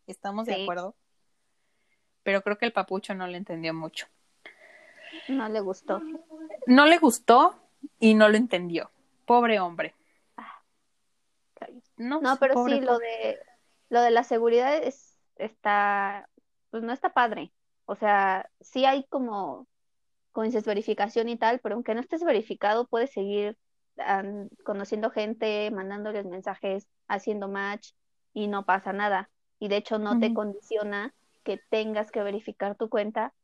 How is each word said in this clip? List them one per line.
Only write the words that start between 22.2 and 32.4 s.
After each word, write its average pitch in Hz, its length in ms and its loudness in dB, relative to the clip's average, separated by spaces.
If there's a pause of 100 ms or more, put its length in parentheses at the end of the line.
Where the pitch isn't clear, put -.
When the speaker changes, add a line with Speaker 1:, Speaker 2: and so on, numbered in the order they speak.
Speaker 2:
verificado, 226 640 0
puedes 233 240 -2
seguir, 208 460 -4 (400)
am, 196 500 -4 (160)
conociendo 214 480 -4
gente, 214 600 -2
mandándoles 202 540 -8
mensajes, 190 640 -8 (220)
haciendo 202 400 -4
match, 196 420 -8 (420)
y 208 140 -4
no 202 180 -4
pasa 190 280 0
nada. 202 360 -2 (300)
Y 208 80 -6
de 202 80 0
hecho, 214 240 -2
no 214 200 0
te 220 80 4
Speaker 1:
Ujú. 226 80 0
Speaker 2:
condiciona 208 800 -6 (300)
que 196 160 -6 (100)
tengas 214 420 -2
que 214 120 -4
verificar 202 540 -6